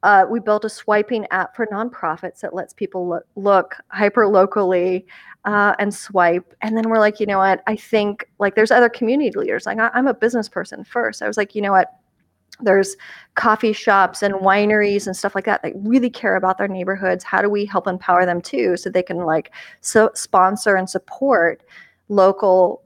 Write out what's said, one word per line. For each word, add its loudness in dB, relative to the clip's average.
uh, 6
we -4
built -2
a -6
swiping -4
app -4
for -4
nonprofits -8
that -10
lets -10
people -8
loo-, -6
look 2
hyper 2
locally, 2
uh, 2
and -2
swipe. 0
And -4
then -2
we're 2
like, 2
"You -2
know -2
what? 2
I -2
think, -4
like, 0
there's 2
other 6
community -2
leaders. -4
Like, -6
I, 0
I'm 0
a 0
business -2
person -10
first." -6
I -6
was -6
like, -4
"You -4
know -2
what? 2
There's 2
coffee 0
shops 2
and -2
wineries 2
and -6
stuff -6
like -6
that 0
that -8
really 0
care -2
about 0
their -4
neighborhoods. -4
How 0
do 0
we -2
help -4
empower 0
them -2
too, -2
so -10
they 0
can, -8
like, -4
so, 2
sponsor 2
and -2
support -2
local 2